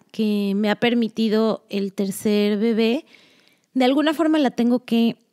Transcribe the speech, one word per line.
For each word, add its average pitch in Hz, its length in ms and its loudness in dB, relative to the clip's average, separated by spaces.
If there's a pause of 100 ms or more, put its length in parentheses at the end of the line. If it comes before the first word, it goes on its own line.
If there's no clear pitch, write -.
(120)
que 202 440 -2
me 208 140 0
ha 208 80 0
permitido 220 920 0
el 196 220 -6
tercer 208 640 -2
bebé, 226 480 0 (680)
de 254 100 0
alguna 269 300 2
forma 311 260 2
la 269 120 2
tengo 240 340 0
que 233 320 0 (160)